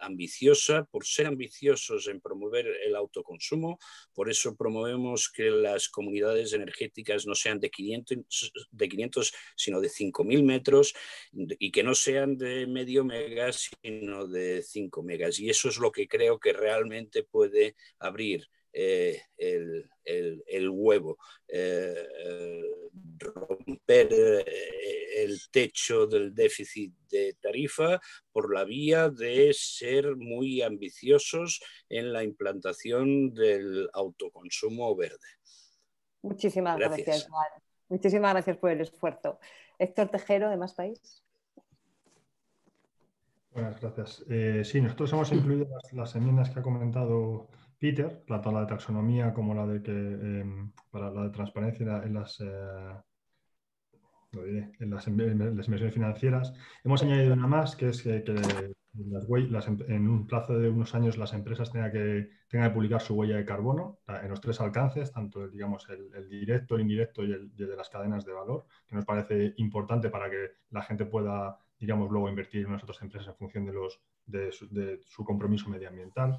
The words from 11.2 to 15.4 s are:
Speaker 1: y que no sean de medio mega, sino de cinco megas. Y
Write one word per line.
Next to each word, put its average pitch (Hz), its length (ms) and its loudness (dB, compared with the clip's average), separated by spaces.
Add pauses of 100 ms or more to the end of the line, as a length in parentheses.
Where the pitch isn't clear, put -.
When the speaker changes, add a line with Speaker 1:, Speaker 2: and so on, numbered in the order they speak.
Speaker 1:
y 95 380 -4
que - 120 4
no 127 120 4
sean 139 420 2
de 127 300 -4
medio 127 380 2
mega, 117 480 -2
sino 104 720 -8
de 90 360 -2
cinco 98 400 -8
megas. 87 360 -2
Y 104 100 -6